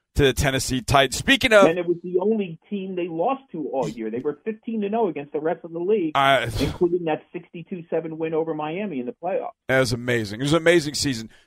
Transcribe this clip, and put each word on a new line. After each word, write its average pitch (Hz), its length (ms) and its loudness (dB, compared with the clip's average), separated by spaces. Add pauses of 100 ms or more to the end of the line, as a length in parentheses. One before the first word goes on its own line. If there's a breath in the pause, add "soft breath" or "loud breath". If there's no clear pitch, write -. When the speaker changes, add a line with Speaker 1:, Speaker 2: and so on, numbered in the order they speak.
(160)
Speaker 1:
to 143 80 4
the 131 100 6
Tennessee 131 480 0
Titans. 135 360 2
Speaking 262 360 2
of 196 120 10
Speaker 2:
And 175 140 4
it 170 60 -2
was 175 180 0
the 180 160 0
only 196 400 0 (100)
team 190 260 -6
they 175 120 -4
lost 180 360 -2 (100)
to 147 160 -6
all 123 180 -2
year. 110 220 -6
They 113 100 -6
were 147 240 -4
fifteen 220 400 -6
and 196 120 -2
oh 226 120 2
against 151 240 -6
the 151 80 -4
rest 147 240 -4
of 165 80 -14
the 165 80 -8
league, 180 360 0
Speaker 1:
Uh, 139 340 4 (100)
Speaker 2:
including 170 460 0
that 151 260 -2
sixty-two 170 580 -12
seven 160 280 -4
win 160 160 -4
over 160 200 -2
Miami 156 460 -6
in 123 60 -6
the 123 80 -8
playoffs. 175 380 -6 (180)
Speaker 1:
That 131 100 4
was 123 140 0
amazing. 117 480 -2
It - 20 -2
was 143 100 2
an 170 40 6
amazing 160 380 4
season. 113 340 -4 (180 soft breath)